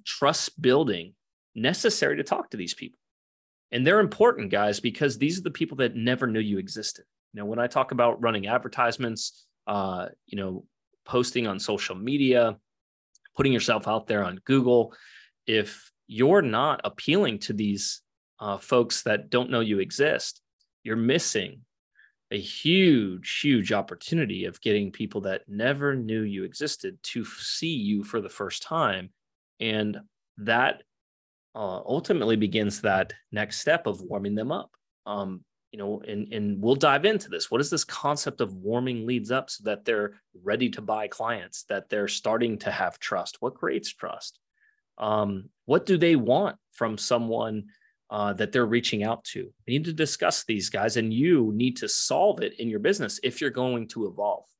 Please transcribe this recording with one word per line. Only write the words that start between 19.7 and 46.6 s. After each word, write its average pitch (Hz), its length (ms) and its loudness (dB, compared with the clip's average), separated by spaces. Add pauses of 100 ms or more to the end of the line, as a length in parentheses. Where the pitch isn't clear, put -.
exist, - 640 -2 (400)
you're 110 140 -4
missing 113 640 0 (720)
a 107 60 -4
huge, 131 1000 2
huge 110 320 2
opportunity 98 720 -2
of 90 160 -8
getting 104 320 0
people 107 300 -6
that 95 260 -4
never 135 480 -2
knew 110 260 -2
you 101 220 -4
existed 98 580 -8
to - 200 -6
f-, 101 40 -10 (140)
see - 340 -4
you 104 300 -2
for 113 160 -6
the 98 80 -8
first - 340 -8
time. 101 480 -2 (480)
And 107 420 -2 (380)
that, 113 440 2 (760)
uh, 95 280 -6
ultimately 127 520 2
begins 104 460 0
that 95 300 2 (200)
next 104 260 -4
step 165 300 2
of 101 120 -2
warming 101 360 -4
them 117 160 -4
up. - 180 -8 (360)
Um, 98 380 -6 (280)
you 107 60 -14
know, 101 280 -6
and, 104 260 -6
and 104 300 -2
we'll 123 140 4
dive 143 280 6
into 214 240 2
this. - 220 -6
What 117 100 2
is 147 100 -2
this 160 140 -2
concept - 560 -4
of 98 140 -2
warming 113 520 -2
leads 117 240 -2
up 131 200 -2
so - 140 -12
that 104 200 -4
they're 104 360 -2 (220)
ready 104 280 0
to - 100 -10
buy 107 280 -4
clients, 110 560 -8
that 98 240 -6
they're 104 200 -2
starting 113 500 0
to - 120 -6
have 92 300 -2
trust? - 400 -6
What 127 140 -4
creates - 380 -4
trust? - 460 -12 (600)
Um, 104 500 -2 (160)
what 147 220 2
do 190 100 4
they 165 200 6
want 131 400 2 (160)